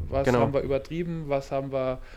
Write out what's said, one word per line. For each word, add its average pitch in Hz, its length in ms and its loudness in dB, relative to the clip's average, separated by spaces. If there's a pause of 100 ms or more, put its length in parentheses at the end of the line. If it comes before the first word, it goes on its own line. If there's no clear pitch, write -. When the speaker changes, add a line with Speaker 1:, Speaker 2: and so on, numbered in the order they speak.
Speaker 1:
Was 135 160 2
Speaker 2:
Genau. 123 140 6
Speaker 1:
haben 139 140 4
wir 139 80 4
übertrieben? 160 680 -2
Was 139 240 -2
haben 139 200 -2
wir 131 280 0 (180)